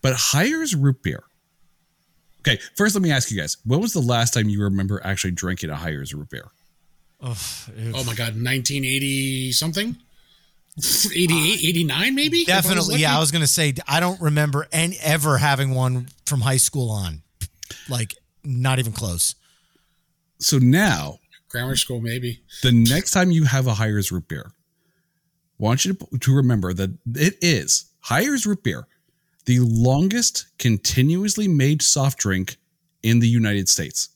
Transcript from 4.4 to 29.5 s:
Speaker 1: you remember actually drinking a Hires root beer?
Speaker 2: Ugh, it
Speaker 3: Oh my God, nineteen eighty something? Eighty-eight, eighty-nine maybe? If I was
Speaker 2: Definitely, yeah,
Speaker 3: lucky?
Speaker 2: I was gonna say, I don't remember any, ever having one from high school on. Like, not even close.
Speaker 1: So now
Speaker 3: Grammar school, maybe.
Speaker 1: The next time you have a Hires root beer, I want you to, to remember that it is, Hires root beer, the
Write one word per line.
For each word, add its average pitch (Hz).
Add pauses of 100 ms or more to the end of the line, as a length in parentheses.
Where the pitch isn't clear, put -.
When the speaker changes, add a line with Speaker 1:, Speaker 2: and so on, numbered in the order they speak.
Speaker 1:
you 101
remember 98
actually 92
drinking 87
a 73
Hires 73
root 73
beer? - (720)
Speaker 2:
Ugh, 123 (380)
it 113
Speaker 3:
Oh 131
my 117
God, 113
nineteen 131
eighty 135
something? 170 (1160)
Eighty-eight, 165
eighty-nine 170
maybe? 302
If 330
I 190
was 190
Speaker 2:
Definitely, 175
yeah, 151
Speaker 3:
lucky? 143
Speaker 2:
I -
was 151
gonna 160
say, 147 (140)
I 147
don't 180
remember 151
any, 170
ever 151
having 139
one 127 (180)
from 135
high 131
school 127
on. 87 (680)
Like, 120 (280)
not 131
even 113
close. - (1040)
Speaker 1:
So -
now 127 (300)
Speaker 3:
Grammar 127
school, 123
maybe. 117 (220)
Speaker 1:
The 127
next 117
time 185
you 160
have 131
a 110
Hires 104
root 87
beer, -
I -
want 120
you 190
to, -
to 131
remember 113
that 95 (240)
it 151
is, 117 (140)
Hires 220
root 208
beer, 73 (580)
the 123